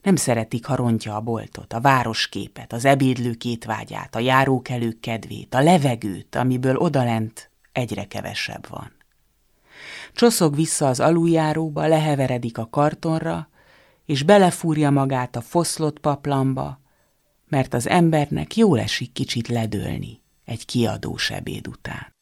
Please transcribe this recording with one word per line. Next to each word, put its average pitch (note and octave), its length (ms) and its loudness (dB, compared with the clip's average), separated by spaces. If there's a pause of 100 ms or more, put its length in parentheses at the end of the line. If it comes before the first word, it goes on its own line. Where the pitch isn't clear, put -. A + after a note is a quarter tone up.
Nem G3 140 4
szeretik, A#2 500 -2
ha C#3 100 -2
rontja A2+ 400 0
a G#2+ 60 -4
boltot, A2+ 520 -8
a A#2 80 -4
városképet, A#2+ 920 -2
az A#2 120 -6
ebédlők B2+ 600 2
étvágyát, A2 720 -8
a A2+ 40 -4
járókelők B2+ 800 2
kedvét, - 540 -8
a B2+ 80 4
levegőt, A#2+ 720 2
amiből B2+ 420 0
odalent A#2+ 760 -2 (200)
egyre A2+ 320 -6
kevesebb - 680 -10
van. - 220 -16 (1200)
Csoszog F#3+ 420 4
vissza D#3 320 0
az D#3+ 120 0
aluljáróba, D#3 880 2
leheveredik C3+ 720 0
a A2+ 120 -8
kartonra, D#3+ 800 -2 (560)
és C#3 180 -2
belefúrja E3+ 680 4
magát C3+ 460 0
a A#2 60 -4
foszlott D#3+ 580 -2
paplamba, C#3 800 -2 (680)
mert C3+ 260 0
az A#2+ 140 -2
embernek D#3 680 2
jól G3+ 240 6
esik G#2+ 320 -4
kicsit A#2+ 360 -4
ledőlni A2 760 -4 (240)
egy A#2 200 -10
kiadós G#2+ 640 -2
ebéd - 380 -8
után. - 540 -14